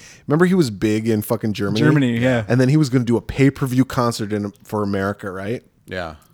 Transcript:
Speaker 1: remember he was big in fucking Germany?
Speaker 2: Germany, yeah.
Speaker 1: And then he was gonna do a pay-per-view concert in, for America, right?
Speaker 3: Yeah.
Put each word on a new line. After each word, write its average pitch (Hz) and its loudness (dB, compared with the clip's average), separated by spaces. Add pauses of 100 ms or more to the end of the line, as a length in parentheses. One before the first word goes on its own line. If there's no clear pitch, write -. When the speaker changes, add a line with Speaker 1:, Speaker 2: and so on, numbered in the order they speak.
(280)
Speaker 1:
remember 160 2
he 180 2
was 160 4
big 107 0
in 110 2
fucking 110 -2
Germany? 101 -2
Speaker 2:
Germany, 143 2
yeah. 123 0
Speaker 1:
And 127 2
then 127 4
he 151 4
was 151 2
gonna 123 2
do 113 2
a 101 0
pay-per-view 135 0
concert 117 -2
in, 104 -4 (120)
for 104 -4
America, 101 -4
right? 98 -8 (220)
Speaker 3:
Yeah. 87 -8 (180)